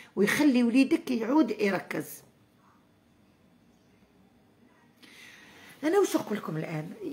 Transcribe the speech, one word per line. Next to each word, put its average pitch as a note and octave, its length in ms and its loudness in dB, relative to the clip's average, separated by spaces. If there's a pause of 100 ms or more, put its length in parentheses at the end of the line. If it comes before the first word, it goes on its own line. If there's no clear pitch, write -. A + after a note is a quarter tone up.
(160)
ويخلي B3 460 4
وليدك C4 480 2
يعود B3 400 2
يركز. F3+ 720 -4 (3500)
انا E4+ 140 2
واش - 180 4
نقول G#3 220 -6
لكم D#3+ 180 -8
الان؟ D#3+ 340 -6 (220)